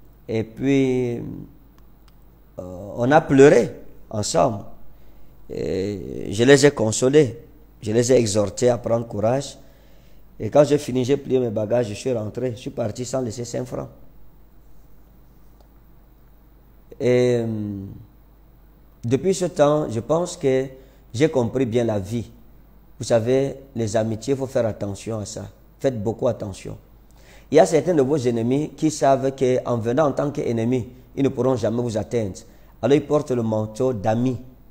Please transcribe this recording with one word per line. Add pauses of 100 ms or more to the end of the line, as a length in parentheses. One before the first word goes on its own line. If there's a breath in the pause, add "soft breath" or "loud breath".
(300)
Et
puis,
euh, (340)
on
a
pleuré (340)
ensemble. (840 soft breath)
Et
je
les
ai
consolés, (440)
je
les
ai
exhortés
à
prendre
courage. (800 soft breath)
Et
quand
j'ai
fini,
j'ai
plié
mes
bagages,
je
suis
rentré,
je
suis
parti
sans
laisser
cinq
francs. (3000)
Et,
euh, (1600)
depuis
ce
temps,
je
pense
que (460 loud breath)
j'ai
compris
bien
la
vie. (680)
Vous
savez, (220)
les
amitiés,
il
faut
faire
attention
à
ça. (340)
Faites
beaucoup
attention. (720 soft breath)
Il
y
a
certains
de
vos
ennemis
qui
savent
qu'en
venant
en
tant
qu'ennemis, (300 loud breath)
ils
ne
pourront
jamais
vous
atteindre. (460 soft breath)
Alors
ils
portent
le
manteau
d'amis. (360)